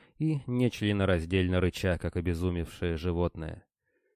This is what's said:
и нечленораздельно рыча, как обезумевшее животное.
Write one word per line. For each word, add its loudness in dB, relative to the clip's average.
и -2
нечленораздельно 2
рыча, 0
как -4
обезумевшее -2
животное. -2